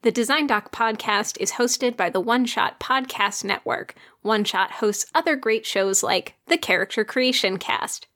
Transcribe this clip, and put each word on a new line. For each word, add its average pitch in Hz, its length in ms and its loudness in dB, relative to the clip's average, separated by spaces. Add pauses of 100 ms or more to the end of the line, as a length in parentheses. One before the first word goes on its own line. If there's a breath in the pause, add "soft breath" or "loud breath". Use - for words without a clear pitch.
The 233 80 4
Design 269 360 2
Doc 208 240 -2
podcast 220 680 -2
is - 120 -4
hosted 247 440 0
by 180 120 0
the 185 120 0
One 240 240 2
Shot - 340 -2
Podcast 262 640 -2
Network. - 520 -4 (260 loud breath)
One 208 220 2
Shot 190 300 0
hosts - 420 -2
other 330 200 4
great 220 300 -2
shows 196 380 0
like - 320 0 (100)
the 339 120 2
Character 190 460 0
Creation 254 540 0
Cast. - 580 -4